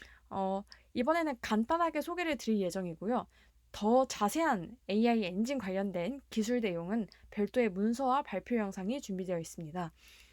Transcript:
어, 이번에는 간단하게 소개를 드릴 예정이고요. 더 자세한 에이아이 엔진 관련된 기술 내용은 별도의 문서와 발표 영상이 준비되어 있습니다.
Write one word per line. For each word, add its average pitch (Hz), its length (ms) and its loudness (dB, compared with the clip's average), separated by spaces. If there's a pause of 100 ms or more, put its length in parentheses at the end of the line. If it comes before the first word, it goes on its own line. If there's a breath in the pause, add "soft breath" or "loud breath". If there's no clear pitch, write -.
(280 loud breath)
어, 196 340 -2 (300 loud breath)
이번에는 302 480 2
간단하게 311 640 2
소개를 339 340 -2
드릴 220 240 0
예정이고요. 185 640 -2 (460 soft breath)
더 247 340 4
자세한 220 720 0 (120)
에이아이 226 360 4
엔진 214 320 0
관련된 190 720 -2
기술 226 320 0
내용은 185 460 -2 (240 loud breath)
별도의 214 400 2
문서와 240 500 2
발표 240 380 -2
영상이 202 420 -4
준비되어 185 380 -4
있습니다. 165 520 -8 (420 loud breath)